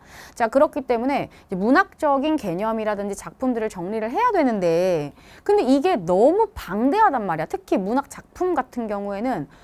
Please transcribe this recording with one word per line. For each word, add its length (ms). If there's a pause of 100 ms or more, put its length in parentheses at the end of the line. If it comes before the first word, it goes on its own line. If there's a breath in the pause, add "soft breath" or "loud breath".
(360 loud breath)
자, 120
그렇기 340
때문에 500 (160 loud breath)
이제 80
문학적인 800
개념이라든지 800
작품들을 520
정리를 440
해야 200
되는데, 840 (300 loud breath)
근데 200
이게 320
너무 580
방대하단 720
말이야. 220
특히 300
문학 340
작품 420
같은 340
경우에는 600 (160 soft breath)